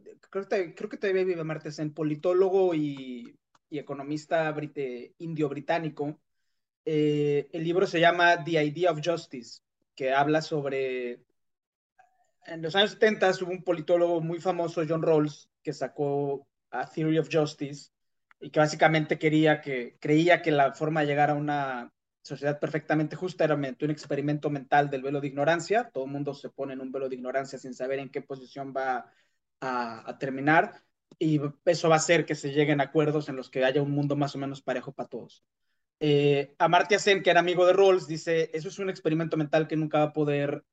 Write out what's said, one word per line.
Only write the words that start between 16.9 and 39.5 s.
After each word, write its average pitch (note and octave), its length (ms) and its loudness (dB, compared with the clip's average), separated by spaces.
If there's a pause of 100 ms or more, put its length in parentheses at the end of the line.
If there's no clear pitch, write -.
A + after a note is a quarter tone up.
Theory D#3 280 0
of D#3 120 0
Justice, D3 600 -4 (500)
y D3 100 -16
que D#3+ 100 2
básicamente D#3 580 4
quería D#3 420 4
que, B2+ 400 -8
creía D#3+ 420 4
que E3 80 0
la C#3 220 4
forma D#3 300 -2
de D3 60 2
llegar D3 220 2
a D3+ 40 0
una C#3+ 580 -4 (300)
sociedad D3 360 -6
perfectamente D3+ 580 -2
justa F3+ 280 -2
era D3+ 120 2
mediante C#3 280 -4
un D3+ 60 -2
experimento D3 600 -4
mental C#3+ 400 2
del C3+ 120 -6
velo C#3 180 -4
de C#3+ 80 -6
ignorancia. D#3+ 640 -2
Todo C3+ 140 -6
el C3+ 40 -10
mundo C#3+ 240 -6
se C3 140 -14
pone C3+ 260 -10
en C3 60 -12
un C3 120 -10
velo C3+ 160 -6
de B2+ 80 -8
ignorancia B2+ 420 -6
sin B2+ 160 -14
saber C3 240 -6
en C3+ 120 -10
qué C#3 120 -8
posición C3+ 540 -14
va C3 340 -4 (500)
a, A#2+ 500 -6
a B2 80 -16
terminar, D3 640 2 (360)
y D#3 220 2 (260)
eso E3+ 240 2
va D#3+ 60 8
a - 20 0
hacer D#3+ 260 2
que D#3 100 -4
se D3 180 -6
lleguen D3 280 2
a C3+ 40 0
acuerdos D3 440 0
en C3 80 -8
los C3 140 -12
que C3 140 0
haya C3+ 180 2
un C#3+ 80 -2
mundo C#3+ 260 0
más C#3+ 180 -2
o C#3 40 -10
menos C#3 240 -8
parejo B2+ 300 -6
para - 180 -12
todos. - 340 -16 (580)
Eh, C#3+ 560 2
Amartya F3 400 4
Sen, G3 240 2
que F3+ 80 4
era E3+ 100 6
amigo F3 260 4
de F3+ 80 8
Rawls, F#3 340 6
dice, E3 460 -2
"Eso D#3+ 140 -8
es F#3 100 -12
un G3 100 -4
experimento D#3+ 480 -2
mental D#3 320 0